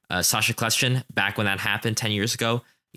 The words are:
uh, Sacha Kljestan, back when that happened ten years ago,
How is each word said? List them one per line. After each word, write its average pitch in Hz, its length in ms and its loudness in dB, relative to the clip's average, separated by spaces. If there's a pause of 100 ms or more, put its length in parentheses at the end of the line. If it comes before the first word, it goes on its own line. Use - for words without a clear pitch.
uh, 90 140 -2
Sacha 110 320 2
Kljestan, 127 480 0 (100)
back 101 240 0
when 110 100 0
that 98 140 0
happened 107 360 0
ten 107 160 -2
years 104 220 0
ago, 117 280 0 (340)